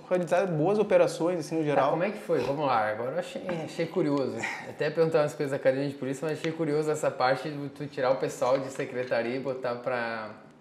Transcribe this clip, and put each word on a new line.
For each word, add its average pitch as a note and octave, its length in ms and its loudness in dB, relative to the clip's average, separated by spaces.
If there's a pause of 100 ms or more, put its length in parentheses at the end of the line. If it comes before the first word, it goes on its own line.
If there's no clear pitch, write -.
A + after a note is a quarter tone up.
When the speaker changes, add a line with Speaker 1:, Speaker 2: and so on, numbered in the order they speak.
Speaker 1:
realizar F3+ 380 4
boas F3 300 4
operações, F3+ 600 4
assim, D#3 160 -4
no D#3+ 60 2
Speaker 2:
Tá, D3+ 60 0
Speaker 1:
geral. C#3 240 4
Speaker 2:
como E3 120 0
é G3+ 80 0
que G#3 60 -8
foi? E3 220 0
Vamos C#3 260 0
lá, A2+ 240 2
agora A2+ 240 -4
eu E3+ 60 -2
achei, - 220 -8 (220)
achei E3 220 -4
curioso. C#3+ 500 0 (340)
Até D3 200 -2
perguntar D#3+ 320 4
umas D3 120 2
coisas C#3+ 180 -4
da C#3 40 0
academia C3+ 320 2
de C#3 80 -6
polícia, C3+ 320 -4
mas D3+ 100 -2
achei E3 140 -2
curioso D#3 400 0
essa D3+ 180 0
parte - 400 0
de C#3+ 200 -8
tu C#3+ 180 -10
tirar C3 240 0
o C3 60 2
pessoal C#3 420 0
de C3+ 100 -6
secretaria B2 680 -4
e - 20 -4
botar B2+ 360 -4
pra, A#2 540 -4 (320)